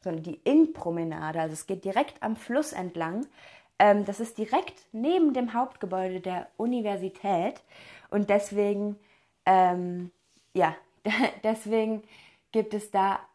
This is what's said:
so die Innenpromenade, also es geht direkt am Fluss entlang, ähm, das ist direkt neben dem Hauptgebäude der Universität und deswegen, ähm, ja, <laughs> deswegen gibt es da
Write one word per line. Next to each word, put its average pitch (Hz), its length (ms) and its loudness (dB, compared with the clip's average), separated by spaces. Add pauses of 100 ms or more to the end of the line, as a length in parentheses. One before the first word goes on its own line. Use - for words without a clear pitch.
so 185 80 -4
die 160 320 -8
Innenpromenade, 170 960 2
also 160 140 -2
es 156 120 -12
geht 185 200 -6
direkt 208 360 -2
am 220 140 -4
Fluss 294 360 -2
entlang, 180 540 -6 (540)
ähm, 202 260 6
das 202 140 -8
ist 226 180 -8
direkt 254 540 -2
neben 294 420 2
dem 247 200 -2
Hauptgebäude 185 680 -4
der 180 280 -6 (100)
Universität 202 1040 -2 (480)
und 202 180 0
deswegen, 202 680 0 (520)
ähm, 180 640 2 (420)
ja, 165 220 2 (280)
<laughs> 214 120 -2 (280)
deswegen 220 600 -2 (480)
gibt 214 240 0
es 208 160 -6
da 196 280 2 (160)